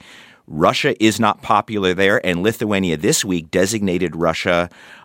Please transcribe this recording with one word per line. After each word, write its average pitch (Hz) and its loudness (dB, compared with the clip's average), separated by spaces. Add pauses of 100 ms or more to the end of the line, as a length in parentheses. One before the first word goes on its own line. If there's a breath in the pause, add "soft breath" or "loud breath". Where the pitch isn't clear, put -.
(460 loud breath)
Russia 107 0
is 107 4
not 107 0
popular 101 0
there, 98 2
and 87 -2
Lithuania 98 0
this 104 0
week 85 -4
designated 92 -2
Russia 85 0 (360 loud breath)